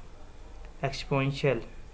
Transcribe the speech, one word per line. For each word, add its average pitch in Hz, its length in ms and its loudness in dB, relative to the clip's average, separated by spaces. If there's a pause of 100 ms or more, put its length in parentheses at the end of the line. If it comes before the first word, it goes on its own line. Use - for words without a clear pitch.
(840)
exponential। 135 760 4 (340)